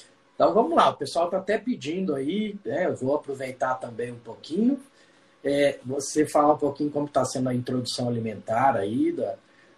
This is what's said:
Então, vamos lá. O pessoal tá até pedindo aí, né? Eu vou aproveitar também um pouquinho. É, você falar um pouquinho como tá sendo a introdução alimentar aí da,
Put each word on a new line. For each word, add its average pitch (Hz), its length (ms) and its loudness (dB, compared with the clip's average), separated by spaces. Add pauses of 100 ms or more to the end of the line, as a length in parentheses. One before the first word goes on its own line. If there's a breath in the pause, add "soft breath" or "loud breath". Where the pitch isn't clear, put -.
(340 soft breath)
Então, 151 180 4
vamos 277 240 2
lá. 180 140 8
O - 80 -2
pessoal 170 320 -2
tá 190 80 -2
até 202 220 0
pedindo 180 560 -4
aí, 196 500 -4
né? 156 220 -2
Eu 139 80 -2
vou 135 200 0
aproveitar 131 600 -4
também 120 360 -8
um 117 80 -14
pouquinho. 202 600 0 (640 soft breath)
É, 143 420 2
você 143 400 0
falar 151 300 4
um - 20 -2
pouquinho 147 320 -2
como 147 180 -2
tá 131 160 0
sendo 127 260 -2
a 127 40 0
introdução 123 560 -2
alimentar 113 640 0
aí 117 360 0
da, 101 240 -4 (420 soft breath)